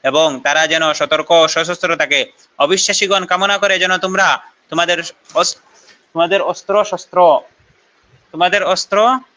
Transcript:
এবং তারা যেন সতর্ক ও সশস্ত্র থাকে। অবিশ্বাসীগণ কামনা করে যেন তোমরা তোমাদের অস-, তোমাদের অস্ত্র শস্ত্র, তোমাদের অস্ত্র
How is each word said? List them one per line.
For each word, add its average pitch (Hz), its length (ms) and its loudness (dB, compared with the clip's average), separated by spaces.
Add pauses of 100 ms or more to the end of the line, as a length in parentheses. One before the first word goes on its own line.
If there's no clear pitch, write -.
এবং 139 380 0
তারা 147 260 0
যেন 160 260 0
সতর্ক 151 380 -2
ও 165 180 6
সশস্ত্র 165 480 -2
থাকে। 143 360 -2 (260)
অবিশ্বাসীগণ 190 680 0
কামনা 196 340 -2
করে 190 200 0
যেন 185 200 0
তোমরা 185 440 0 (280)
তোমাদের 170 320 -2 (320)
অস-, 170 220 -2 (560)
তোমাদের 170 300 0
অস্ত্র 196 420 -2
শস্ত্র, 175 560 2 (920)
তোমাদের 180 300 0
অস্ত্র 202 560 0 (180)